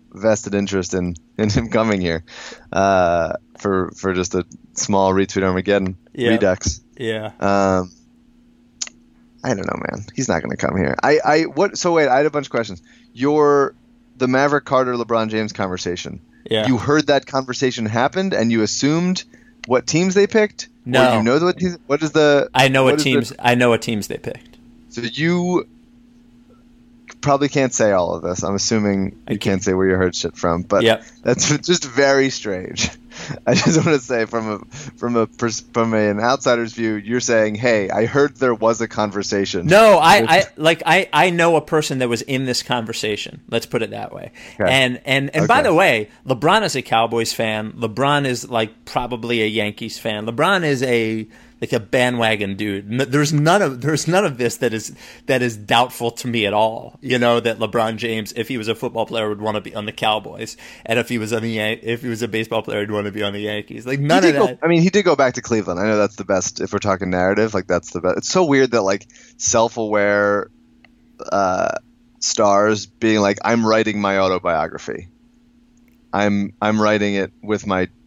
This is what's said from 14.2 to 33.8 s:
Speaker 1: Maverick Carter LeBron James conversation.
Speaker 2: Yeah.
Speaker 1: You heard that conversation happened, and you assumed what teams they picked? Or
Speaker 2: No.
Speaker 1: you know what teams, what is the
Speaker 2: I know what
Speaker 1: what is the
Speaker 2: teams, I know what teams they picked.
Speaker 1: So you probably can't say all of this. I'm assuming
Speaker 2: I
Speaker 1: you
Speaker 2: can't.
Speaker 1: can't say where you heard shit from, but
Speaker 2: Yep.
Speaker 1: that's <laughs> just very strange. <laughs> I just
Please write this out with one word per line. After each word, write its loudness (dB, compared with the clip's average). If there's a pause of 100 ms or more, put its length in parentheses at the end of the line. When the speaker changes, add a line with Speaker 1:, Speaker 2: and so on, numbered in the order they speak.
Speaker 1:
Maverick 2
Carter 0
LeBron 0
James -2
conversation. -6 (300)
Speaker 2:
Yeah. 0
Speaker 1:
You 2
heard 2
that 2
conversation -4
happened, 0
and 0
you 2
assumed 0 (440)
what 2
teams 0
they 4
picked? 0
Or -20 (160)
Speaker 2:
No. 4
Speaker 1:
you 0
know 4
what 0
teams, -4
what 0
is -2
the 4
Speaker 2:
I 4
know 4
what 4
Speaker 1:
what 0
is -2
the 2
Speaker 2:
teams, 0
I 2
know 4
what 2
teams -6
they -8
picked. -14 (320)
Speaker 1:
So -10
you -2 (1500)
probably 2
can't 0
say 2
all 2
of -10
this. -4
I'm -2
assuming -2
Speaker 2:
I -4
Speaker 1:
you -4
Speaker 2:
can't. -8
Speaker 1:
can't -2
say 0
where 2
you 4
heard 0
shit -6
from, 0
but 0
Speaker 2:
Yep. 2 (180)
Speaker 1:
that's 0
<laughs> -8
just 0
very 2
strange. -6
<laughs> -12
I 4
just 2